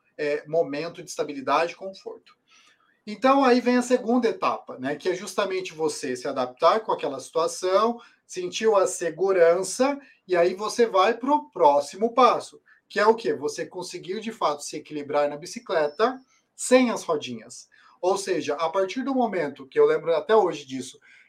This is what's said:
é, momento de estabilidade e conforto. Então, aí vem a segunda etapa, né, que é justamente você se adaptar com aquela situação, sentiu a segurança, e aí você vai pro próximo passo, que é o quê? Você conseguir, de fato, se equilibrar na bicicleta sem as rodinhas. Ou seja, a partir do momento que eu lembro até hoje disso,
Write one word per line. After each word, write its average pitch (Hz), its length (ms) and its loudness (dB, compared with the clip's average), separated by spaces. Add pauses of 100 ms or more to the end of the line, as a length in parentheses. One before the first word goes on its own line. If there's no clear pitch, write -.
(160)
é, 147 300 -4
momento 156 560 -4
de 151 80 -16
estabilidade 147 600 -2
e - 40 -20
conforto. - 580 -16 (680)
Então, 262 400 2
aí 247 160 6
vem 247 160 2
a 247 60 2
segunda 240 460 0
etapa, 127 500 -4
né, 135 160 -6
que - 140 -6
é 180 60 0
justamente 190 580 -6
você 151 440 -4
se 147 120 -8
adaptar 139 520 2
com 185 120 -6
aquela 139 260 -6
situação, 185 840 0 (240)
sentiu 196 520 -2
a 180 100 4
segurança, 180 1120 2 (280)
e 180 100 0
aí 175 180 4
você 214 320 0
vai 196 280 4
pro 285 360 -2
próximo 180 640 2
passo, 214 460 2 (280)
que - 100 -6
é 208 80 2
o 226 80 6
quê? 226 200 -2
Você 147 320 -6
conseguir, 180 540 -10
de 220 120 -8
fato, 151 300 -4
se - 140 -10
equilibrar 147 520 -4
na 147 80 -8
bicicleta 175 840 -2 (340)
sem 254 360 4
as 190 140 -6
rodinhas. 123 640 -6 (320)
Ou 190 160 2
seja, 151 380 -2
a 165 140 -2
partir 190 340 -2
do 269 120 -4
momento 190 520 -2
que - 120 -2
eu 147 80 8
lembro 160 280 2
até 156 200 2
hoje 165 300 2
disso, 131 340 -10 (300)